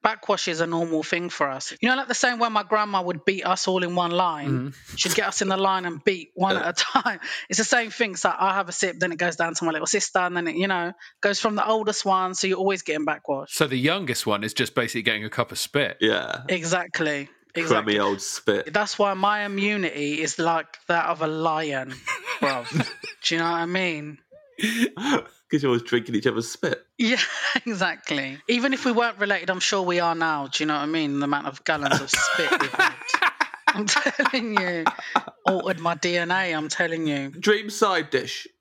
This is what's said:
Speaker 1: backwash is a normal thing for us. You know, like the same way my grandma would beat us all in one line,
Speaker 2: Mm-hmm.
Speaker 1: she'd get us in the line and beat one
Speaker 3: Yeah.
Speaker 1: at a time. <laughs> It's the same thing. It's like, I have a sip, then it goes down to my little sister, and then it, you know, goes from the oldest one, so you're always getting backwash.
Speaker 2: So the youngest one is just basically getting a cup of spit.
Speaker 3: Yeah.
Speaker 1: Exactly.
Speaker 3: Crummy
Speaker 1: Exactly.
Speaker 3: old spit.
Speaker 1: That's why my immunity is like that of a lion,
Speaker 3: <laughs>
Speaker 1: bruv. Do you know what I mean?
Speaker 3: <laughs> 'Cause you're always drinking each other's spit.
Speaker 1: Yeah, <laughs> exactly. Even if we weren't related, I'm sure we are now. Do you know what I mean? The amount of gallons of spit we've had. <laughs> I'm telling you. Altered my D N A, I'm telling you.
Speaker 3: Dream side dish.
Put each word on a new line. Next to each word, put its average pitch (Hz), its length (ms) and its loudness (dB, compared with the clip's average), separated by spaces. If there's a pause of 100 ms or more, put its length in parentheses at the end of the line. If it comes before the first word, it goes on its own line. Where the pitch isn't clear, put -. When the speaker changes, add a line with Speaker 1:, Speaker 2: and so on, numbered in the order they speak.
Speaker 1:
backwash 214 460 2
is 165 140 0
a 165 40 2
normal 165 360 0
thing 175 260 -2
for 143 220 0
us. 131 320 -8
You 233 80 2
know, 254 60 4
like 269 120 -6
the 240 60 0
same 247 240 0
way 233 100 2
my 214 140 0
grandma 202 400 0
would 175 240 -4
beat 190 180 -2
us 185 240 0
all 185 160 2
in 175 100 -4
one 175 180 2
line, 165 360 0 (240)
Speaker 2:
Mm-hmm. - 240 -16
Speaker 1:
she'd - 180 0
get 202 140 2
us - 140 -2
in 190 60 0
the 190 100 0
line 190 260 0
and 165 180 -6
beat 185 320 0
one 190 200 2
Speaker 3:
Yeah. 170 140 -2
Speaker 1:
at 170 120 -4
a - 20 2 (200)
time. 208 180 -2 (140)
<laughs> - 160 -10
It's 196 80 0
the 220 60 2
same 226 260 2
thing. 214 220 -2
It's 180 120 -8
like, 180 140 4
I 190 160 2
have 185 160 -2
a - 20 -10
sip, 175 260 -2
then 175 140 0
it 165 60 -8
goes 170 180 0
down 170 200 0
to - 100 -4
my 165 60 2
little 156 140 -2
sister, - 340 2
and 180 140 0
then 170 140 0
it, 156 80 -4
you 190 120 0
know, 180 260 -2 (260)
goes 202 180 2
from 214 180 0
the 208 120 0
oldest 214 380 0
one, 185 280 2
so - 120 -2
you're 190 100 2
always 190 240 0
getting 151 240 -4
backwash. 147 480 -4
Speaker 2:
So 156 140 2
the 131 100 -2
youngest 143 500 0
one 104 160 2
is 110 120 -4
just - 200 -2
basically 117 280 0
getting 107 240 0
a 107 40 -6
cup - 220 -2
of 113 60 -8
spit. - 420 -2
Speaker 3:
Yeah. 107 480 0
Speaker 1:
Exactly. 165 800 -2 (240)
Speaker 3:
Crummy 165 120 -4
Speaker 1:
Exactly. 107 340 4
Speaker 3:
old 101 240 2
spit. - 500 0
Speaker 1:
That's 208 260 0
why 202 140 4
my 202 320 2
immunity 196 760 -2
is 151 160 -4
like 165 480 0
that 170 240 2
of 160 100 -2
a 160 60 0
lion, 156 680 -2 (240)
Speaker 3:
<laughs> 494 240 -8
Speaker 1:
bruv. 135 480 -2 (360)
Do 165 100 0
you 165 60 0
know 170 100 2
what 170 80 0
I 170 80 -2
mean? 165 520 -4 (380)
Speaker 3:
<laughs> 226 400 0
'Cause 214 680 -2
you're 131 60 4
always 117 120 4
drinking 117 320 0
each - 140 2
other's 117 200 -2
spit. - 320 -4 (160)
Speaker 1:
Yeah, 233 220 2 (240)
<laughs> - 240 0
exactly. 160 800 -4
Even 247 260 2
if 262 120 -4
we 247 80 4
weren't 226 260 2
related, 196 320 0
I'm 185 80 2
sure 190 240 2
we 180 160 2
are 170 160 2
now. 160 320 0
Do 135 160 -2
you 156 60 0
know 151 60 2
what 143 80 0
I 147 40 -2
mean? 151 320 0
The 143 60 0
amount 143 240 -2
of 139 160 -12
gallons 143 360 2
of 139 80 -8
spit - 420 0 (100)
we've - 100 -2
had. - 240 4 (400)
<laughs> - 320 -2
I'm 208 200 2
telling 262 720 0
you. 180 280 0 (640)
Altered 185 340 0
my 170 160 2
D 175 220 0
N 170 120 0
A, 185 240 2
I'm 156 140 -2
telling 165 400 0
you. 139 220 -2
Speaker 3:
Dream 208 400 2
side 185 400 2
dish. - 360 -4 (140)